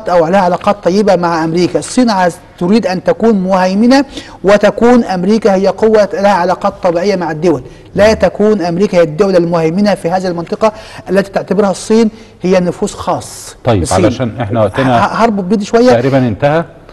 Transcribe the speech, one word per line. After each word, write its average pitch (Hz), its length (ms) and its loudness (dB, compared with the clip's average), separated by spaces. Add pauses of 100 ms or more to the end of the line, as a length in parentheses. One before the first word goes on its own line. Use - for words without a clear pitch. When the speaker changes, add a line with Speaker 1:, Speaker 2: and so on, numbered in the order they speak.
(120)
Speaker 1:
أو 175 160 4
لها 190 120 2
علاقات 185 440 -2
طيبة 196 320 2
مع 170 280 -2
أمريكا. 165 360 -2
الصين 247 300 0
عايز، 185 260 0 (240)
تريد 196 280 2
أن 180 160 -4
تكون 214 320 2
مهيمنة 196 680 2 (380)
وتكون 208 600 4
أمريكا 196 520 0
هي 196 120 0
قوة 208 460 2
لها 196 200 0
علاقات 175 400 -2 (100)
طبيعية 185 320 0
مع 170 160 -4
الدول، 156 320 -2 (320)
لا 202 120 4
Speaker 2:
مم. 220 60 4
Speaker 1:
تكون 208 480 0
أمريكا 175 360 0
هي 175 40 4
الدولة 175 360 0
المهيمنة 175 580 0
في - 140 -6
هذه 185 180 -2
المنطقة 180 440 -2 (380)
التي 190 220 -2
تعتبرها 190 400 -2
الصين 220 380 0 (320)
هي 185 180 2
نفوذ 180 300 -4
خاص. - 720 -8
Speaker 2:
طيب، 110 180 0
Speaker 1:
الصين. 185 240 0
Speaker 2:
علشان 123 260 -2 (100)
إحنا 113 200 -2
وقتنا 120 440 0
Speaker 1:
ه-، 180 180 -2
هربط 208 200 -2
بيدي 202 220 -2
شوية. 233 240 2
Speaker 2:
تقريبًا 139 280 2
انتهى. 143 480 0 (280)